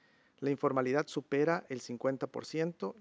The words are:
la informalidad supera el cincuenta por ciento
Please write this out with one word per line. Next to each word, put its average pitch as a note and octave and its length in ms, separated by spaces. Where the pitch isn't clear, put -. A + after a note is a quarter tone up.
la C3+ 120
informalidad C3+ 560
supera D#3 600
el B2 120
cincuenta C3 460
por A#2+ 180
ciento E3+ 560